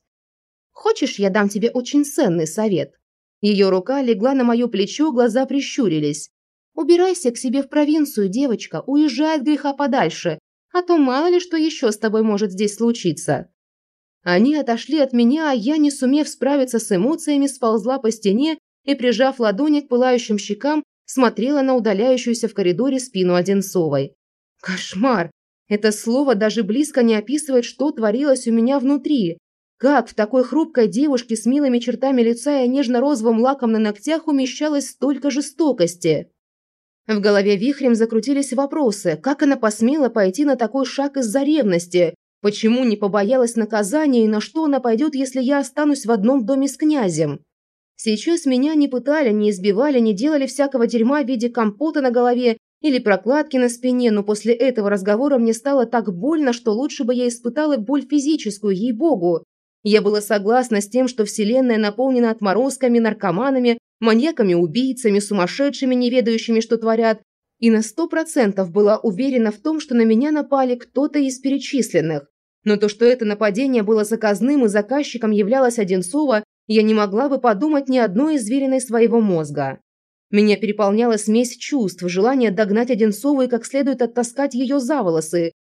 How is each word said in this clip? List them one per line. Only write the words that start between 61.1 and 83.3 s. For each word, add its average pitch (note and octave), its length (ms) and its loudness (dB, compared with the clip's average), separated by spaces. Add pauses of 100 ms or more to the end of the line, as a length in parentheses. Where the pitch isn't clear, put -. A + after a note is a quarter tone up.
вселенная A#3 500 0
наполнена A#3 540 0
отморозками, A#3 680 0
наркоманами, A#3+ 800 0 (220)
маньяками-убийцами, A3+ 1200 2
сумасшедшими, B3+ 760 -2
не B3 140 2
ведающими, A3+ 520 0
что A3+ 180 0
творят, A3+ 420 0 (380)
и A3+ 120 2
на A3 120 4
сто E4 260 -6
процентов G#3+ 640 0
была G#3 240 4
уверена A3+ 560 -2
в G#3+ 60 -14
том, D#4 220 -4
что B3+ 140 -6
на A#3 100 4
меня A3+ 280 2
напали C#4 420 0
кто-то D4 440 -4
из C4+ 200 -2
перечисленных. G#3+ 880 -2 (380)
Но G#3 140 2
то, G#3 100 0
что G#3 160 -2
это B3 220 2
нападение G#3+ 560 0
было G#3+ 220 2
заказным A3 600 0
и A3 40 4
заказчиком A#3 600 -2
являлась A#3+ 480 2
Одинцова, G#3+ 640 0 (240)
я G#3+ 160 2
не A3 120 2
могла G#3+ 340 0
бы C4+ 100 -2
подумать C4+ 500 0
ни C4 100 2
одной B3 380 2
извилиной C4 440 -2
своего A#3 400 2
мозга. D3 580 -2 (520)
Меня G#3 260 4
переполняла G#3 600 0
смесь A3+ 400 0
чувств, A3 500 -4
желание A3 440 0
догнать G#3+ 400 0
Одинцову A#3 520 0